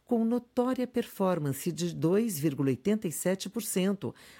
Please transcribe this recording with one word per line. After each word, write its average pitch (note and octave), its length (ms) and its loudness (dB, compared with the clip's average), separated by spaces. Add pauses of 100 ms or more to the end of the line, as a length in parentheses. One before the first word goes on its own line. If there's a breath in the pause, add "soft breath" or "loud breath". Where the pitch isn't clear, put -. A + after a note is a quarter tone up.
com A3+ 180 2
notória B3 640 0
performance F3+ 840 -2
de D#3+ 200 -2
dois F3 460 2
vírgula C#3 300 2
oitenta G3+ 360 0
e E3 60 -2
sete F#3+ 380 -2
por A3+ 140 -6
cento, F#3+ 520 0 (240 loud breath)